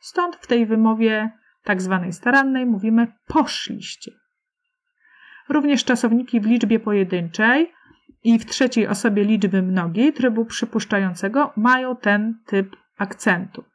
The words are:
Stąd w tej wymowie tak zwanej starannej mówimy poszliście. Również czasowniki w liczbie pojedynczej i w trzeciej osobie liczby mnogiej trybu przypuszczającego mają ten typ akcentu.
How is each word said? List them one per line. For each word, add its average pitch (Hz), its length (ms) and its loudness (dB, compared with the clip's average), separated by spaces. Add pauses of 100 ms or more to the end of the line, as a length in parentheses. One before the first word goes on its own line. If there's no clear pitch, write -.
Stąd - 360 -4
w - 100 -20
tej 240 200 2
wymowie 220 640 0 (340)
tak 190 180 -2
zwanej 185 300 -4
starannej 262 540 0
mówimy 226 460 2 (140)
poszliście. - 840 -4 (1400)
Również 285 360 2
czasowniki 240 560 0
w 208 60 -4
liczbie 226 340 2
pojedynczej 208 920 0 (520)
i 233 140 4
w 220 80 -2
trzeciej 254 420 0
osobie 208 360 0
liczby 196 380 2
mnogiej 185 500 0
trybu 233 320 0
przypuszczającego 214 1120 -2
mają 254 400 0
ten 208 380 0 (120)
typ 196 300 -4 (220)
akcentu. 190 680 -4 (100)